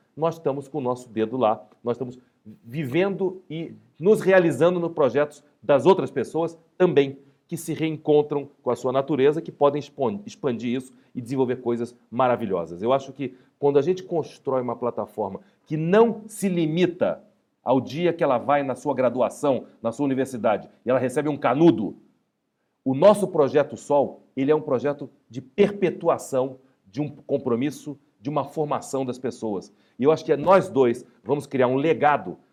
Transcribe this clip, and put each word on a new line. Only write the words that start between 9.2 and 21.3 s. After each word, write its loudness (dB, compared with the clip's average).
que -14
podem 2
expon-, -4
expandir -4
isso -8
e -10
desenvolver -2
coisas -4
maravilhosas. -2
Eu 0
acho -2
que -10
quando 2
a 6
gente -2
constrói -4
uma -4
plataforma -6
que -6
não 2
se -6
limita 0
ao 2
dia -2
que -4
ela 2
vai 0
na -4
sua -4
graduação, 0
na -2
sua -2
universidade, -2
e -2
ela 2
recebe -2
um -2